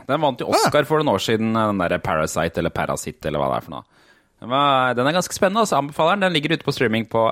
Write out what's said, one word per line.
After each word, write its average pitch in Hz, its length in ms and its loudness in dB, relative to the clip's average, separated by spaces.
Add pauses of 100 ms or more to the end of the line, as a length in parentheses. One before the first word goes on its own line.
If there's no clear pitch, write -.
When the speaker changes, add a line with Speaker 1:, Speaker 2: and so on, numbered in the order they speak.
Speaker 1:
Den 143 120 0
vant 139 200 0
jo - 80 -6
Speaker 2:
Ah. - 80 2
Speaker 1:
Oscar 147 280 2
for 156 140 0
noen 143 160 2
år 95 80 0
siden, 113 320 0
den 107 240 0
der 87 200 0
Parasite, 80 600 -2
eller 82 120 -2
Parasitt, 76 540 -6
eller 73 140 -4
hva 69 140 0
det 62 60 -2
er - 80 -10
for - 100 -18
noe. 58 80 -14 (560)
Den 110 100 -14
var, 131 440 2
den 123 120 0
er 151 60 2
ganske 180 200 -2
spennende, 202 300 0
altså. 175 160 0
Anbefaler 156 400 0
den. - 80 -6
Den 185 80 0
ligger 151 220 0
ute - 80 -10
på 143 100 0
streaming 110 320 0
på 113 260 2